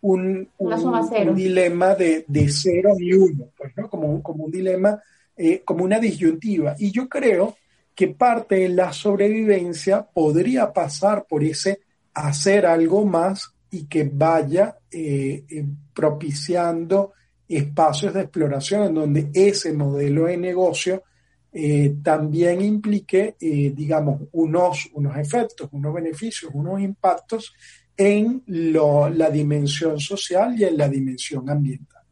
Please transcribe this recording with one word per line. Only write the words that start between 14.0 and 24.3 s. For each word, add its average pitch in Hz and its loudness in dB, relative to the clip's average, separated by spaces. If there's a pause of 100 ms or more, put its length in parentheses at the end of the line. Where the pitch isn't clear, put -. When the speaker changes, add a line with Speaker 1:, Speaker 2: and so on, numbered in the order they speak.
Speaker 1:
vaya, 160 2 (160)
eh, 143 -4
eh, 151 -10 (280)
propiciando 170 -2 (340)
espacios 156 0
de 113 -2
exploración 147 -2
en 165 0
donde 147 0
ese 190 2
modelo 143 0
de 180 0
negocio, 180 -2 (500)
eh, 147 2
también 165 2
implique, 208 0
eh, 143 0
digamos, 147 -2 (100)